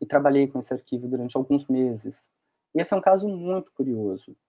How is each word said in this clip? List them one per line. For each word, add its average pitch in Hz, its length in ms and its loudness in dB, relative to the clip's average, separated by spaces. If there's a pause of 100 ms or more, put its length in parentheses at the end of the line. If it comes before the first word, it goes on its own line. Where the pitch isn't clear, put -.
e - 40 -6
trabalhei 139 400 4
com 135 140 -6
esse 127 140 -6
arquivo 123 340 -6
durante 123 300 -4
alguns 143 300 0
meses. 127 600 -2 (460)
E 160 60 0
esse 180 120 -2
é 196 40 2
um 185 40 -2
caso 196 260 4
muito 185 440 -6
curioso, 110 640 -4 (140)